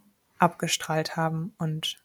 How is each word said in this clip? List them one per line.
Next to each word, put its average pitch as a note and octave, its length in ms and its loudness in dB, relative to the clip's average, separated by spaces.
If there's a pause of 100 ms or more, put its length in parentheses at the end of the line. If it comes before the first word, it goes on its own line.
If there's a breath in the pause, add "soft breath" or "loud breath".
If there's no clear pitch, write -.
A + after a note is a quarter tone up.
(380)
abgestrahlt - 800 0
haben D#3+ 420 0
und D#3+ 460 -4